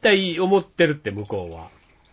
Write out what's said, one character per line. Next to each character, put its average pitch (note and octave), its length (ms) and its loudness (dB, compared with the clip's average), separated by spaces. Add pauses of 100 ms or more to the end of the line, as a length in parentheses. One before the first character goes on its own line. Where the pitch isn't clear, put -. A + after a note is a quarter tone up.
対 F#3+ 380 2
思 F#3 200 2
っ F#3 60 0
て - 220 2
る D3+ 60 0
っ - 20 -6
て、 D3 160 -8
向 G2+ 160 -8
こ F#2 240 -8
う - 20 -14
は。 E2 160 -16 (440)